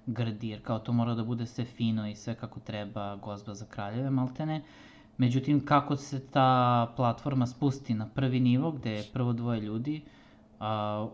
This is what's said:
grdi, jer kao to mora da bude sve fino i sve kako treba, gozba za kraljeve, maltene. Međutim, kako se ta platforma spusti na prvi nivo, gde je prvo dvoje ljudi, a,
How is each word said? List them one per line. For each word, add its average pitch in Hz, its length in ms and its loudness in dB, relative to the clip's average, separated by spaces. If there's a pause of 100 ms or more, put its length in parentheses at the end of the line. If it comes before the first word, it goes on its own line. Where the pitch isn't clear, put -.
grdi, 113 420 -4
jer 107 140 -8
kao 113 160 -2
to 120 140 -4
mora 117 220 2
da 113 100 -2
bude 120 220 -2
sve - 180 -6
fino 110 440 0
i 104 60 -8
sve 113 200 -6
kako - 260 -10
treba, 104 560 -6
gozba 104 380 -10
za 110 120 -12
kraljeve, 113 440 -4
maltene. 143 520 -2 (560)
Međutim, 131 480 4
kako 143 300 4
se 135 300 -8
ta 123 680 4
platforma 127 500 2
spusti 131 480 0
na 110 120 -2
prvi 127 340 2
nivo, 127 320 4
gde 120 200 -4
je 104 200 -4
prvo 123 200 0
dvoje 117 280 0
ljudi, 120 420 -4 (580)
a, 107 540 -2